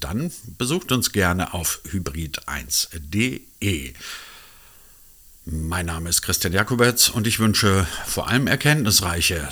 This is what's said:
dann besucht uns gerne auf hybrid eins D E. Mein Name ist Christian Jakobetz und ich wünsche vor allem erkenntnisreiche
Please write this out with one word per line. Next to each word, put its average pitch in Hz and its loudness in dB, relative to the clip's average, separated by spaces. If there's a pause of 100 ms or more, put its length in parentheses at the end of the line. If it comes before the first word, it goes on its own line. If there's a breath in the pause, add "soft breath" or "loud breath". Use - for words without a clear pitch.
dann 120 -4 (260)
besucht 131 -2
uns 123 2
gerne 90 2
auf - -4 (100)
hybrid 78 -6
eins 65 -4
D 98 -2 (180)
E. 78 -2 (1500 loud breath)
Mein 80 -4
Name 82 -6
ist - 0
Christian 95 0
Jakobetz 120 4
und 110 0
ich 113 0
wünsche 98 4 (220 loud breath)
vor - -4
allem 123 2
erkenntnisreiche 90 2